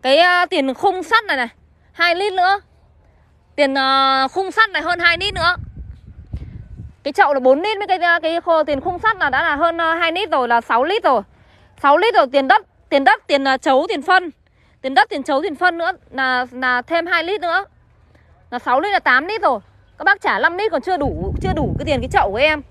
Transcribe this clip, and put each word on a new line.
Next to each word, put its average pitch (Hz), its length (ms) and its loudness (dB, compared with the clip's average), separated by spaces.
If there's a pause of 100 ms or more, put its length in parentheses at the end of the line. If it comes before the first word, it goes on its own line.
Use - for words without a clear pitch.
Cái, 269 160 4
ờ, 359 320 4
tiền 269 240 -2
khung 370 280 -2
sắt 440 220 0
này 330 120 -2
này, 240 120 -2 (440)
hai 339 220 0
lít 392 180 -2
nữa. 381 280 0 (960)
Tiền, 269 180 2
ờ, 269 580 2
khung 381 180 -4
sắt 427 200 2
này 311 120 -4
hơn 339 160 -2
hai 339 200 0
lít 392 160 -4
nữa. 349 220 0 (1500)
Cái 294 100 -8
chậu 294 220 4
là 269 60 2
bốn 262 200 4
lít 415 180 -2
với 403 80 -6
cái, 349 360 0
cái 330 180 -2
khô, 320 240 2
tiền 285 160 -2
khung 349 180 -6
sắt 440 180 0
là 302 140 -2
đã 269 120 0
là 320 140 0
hơn, 339 220 0
ờ, 330 160 0
hai 330 180 -2
lít 403 180 -4
rồi, 262 180 0
là 233 120 4
sáu 240 240 0
lít 392 200 -2
rồi. 262 180 4 (600)
Sáu 285 140 6
lít 440 180 2
rồi, 320 180 4
tiền 269 160 2
đất, 415 140 4 (260)
tiền 277 160 0
đất, 415 220 2
tiền, 277 180 0
ờ, 262 120 2
chấu, 277 320 2
tiền 330 140 -4
phân. 359 280 2 (520)
Tiền 269 120 -6
đất, 415 140 4
tiền 302 140 -6
chấu, 285 200 -2
tiền 339 120 -6
phân 339 240 -2
nữa 339 140 -4 (180)
là, 254 420 -2
là 247 300 -2
thêm 330 240 -2
hai 339 180 -2
lít 392 160 -4
nữa. 349 240 -2 (840)
Là 247 80 -8
sáu 269 220 0
lít 403 120 -2
là 381 60 0
tám 269 280 0
lít 427 160 -6
rồi. 247 180 0 (380)
Các 302 60 -12
bác 392 160 2
trả 226 180 0
năm 330 180 0
lít 415 160 -2
còn 285 100 -2
chưa 359 140 -2
đủ, 320 460 -4
chưa 370 140 -2
đủ 285 220 -4
cái 285 60 -8
tiền 277 160 0
cái 254 120 -8
chậu 294 180 2
của 196 60 -6
em. 302 340 0